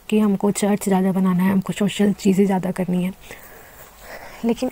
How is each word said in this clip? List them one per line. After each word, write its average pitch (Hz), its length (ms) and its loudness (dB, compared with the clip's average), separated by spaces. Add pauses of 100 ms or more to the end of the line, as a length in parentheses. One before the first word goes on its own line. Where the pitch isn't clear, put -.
कि 214 100 2
हमको 208 320 2
church 202 340 0
ज़्यादा 190 280 2
बनाना 185 320 2
है, 196 80 2
हमको 190 200 0
social 202 400 0
चीज़ें 196 340 2
ज़्यादा 185 240 0
करनी 180 340 -2
है। 190 80 -4 (1300)
लेकिन 233 280 -2